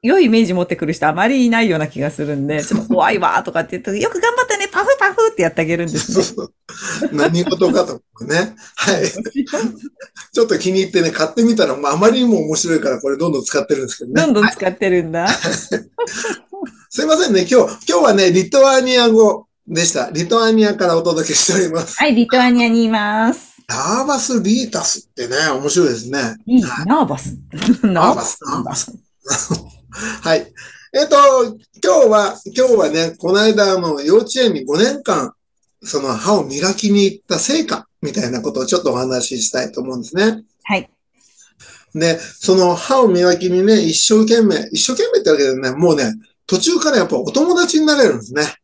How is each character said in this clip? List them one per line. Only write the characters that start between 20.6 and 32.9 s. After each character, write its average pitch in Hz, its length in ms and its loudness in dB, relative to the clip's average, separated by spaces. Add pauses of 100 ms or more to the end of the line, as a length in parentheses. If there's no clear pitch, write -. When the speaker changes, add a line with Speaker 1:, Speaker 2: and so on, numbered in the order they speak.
Speaker 2:
ア 202 80 0
か 185 120 -2
ら 165 120 2
お 165 40 0
届 160 260 -2
け 147 60 -4
し - 160 2
て 180 80 0
お 185 80 2
り 160 60 -4
ま 165 140 -4
す。 - 100 -12
Speaker 1:
は 240 100 0
い、 285 80 2
リ 233 140 2
ト 254 140 2
ア 247 80 4
ニ 240 120 4
ア 233 60 2
に 233 160 2
い 220 60 0
ま 214 420 0
す。 - 240 -10 (120)
Speaker 2:
ナ 190 360 -2
ー - 20 -2
バ 285 120 -2
ス 240 240 -2
リ 226 240 0
ー - 40 -14
タ - 140 -6
ス - 240 -4
っ - 60 -20
て 120 140 -8
ね、 127 80 -4 (140)
面 139 180 -4
白 165 180 2
い - 20 2
で 120 60 -2
す 117 160 -10
ね。 123 260 -4 (100)
Speaker 1:
い 247 120 4
い、 233 40 4
Speaker 2:
は 143 200 -8
い。 160 40 -6
Speaker 1:
ナ 269 180 2
ー - 40 -2
バ 139 80 -6
ス。 - 220 -10 (440)
Speaker 2:
ナ 185 300 2
ー - 40 2
バ 359 60 -6
ス、 - 200 -8
Speaker 1:
ナ - 180 -6
ー - 40 -6
バ - 100 -8
ス。 - 180 -6
Speaker 2:
ナ - 40 -20
ー - 340 -20
バ - 80 -2
ス。 - 140 -6 (420)
<laughs> 220 280 -10
は 165 120 2
い。 - 180 -4 (400)
え 285 120 0
っ 302 40 -4
と、 302 80 4 (640)
今 359 140 2 (120)
日 - 40 4
は、 214 260 2 (100)
今 247 200 0
日 247 80 4
は 180 140 2
ね、 165 280 -2